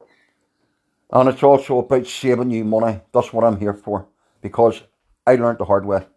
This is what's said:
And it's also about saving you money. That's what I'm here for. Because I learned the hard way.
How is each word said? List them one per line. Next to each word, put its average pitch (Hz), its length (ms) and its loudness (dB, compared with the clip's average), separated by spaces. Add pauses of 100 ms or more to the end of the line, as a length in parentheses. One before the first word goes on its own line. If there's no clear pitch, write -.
(1120)
And 131 180 4
it's - 140 -2
also 139 380 4
about 127 260 -2
saving 123 460 -2
you 113 120 -4
money. 110 360 -2 (120)
That's 123 200 0
what 113 120 0
I'm 110 140 2
here 101 160 -4
for. 101 320 -8 (340)
Because 113 420 0 (440)
I 131 80 4
learned 117 240 -2
the 98 60 -6
hard 98 200 0
way. 98 220 -4 (100)